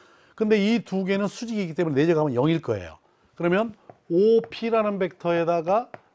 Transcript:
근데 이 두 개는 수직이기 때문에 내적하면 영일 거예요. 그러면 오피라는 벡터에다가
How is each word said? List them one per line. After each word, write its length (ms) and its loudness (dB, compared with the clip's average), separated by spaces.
근데 220 2
이 260 2
두 200 -4
개는 240 0
수직이기 480 -6
때문에 200 0
내적하면 400 2
영일 260 2
거예요. 360 -8
그러면 380 0
오피라는 880 0
벡터에다가 880 0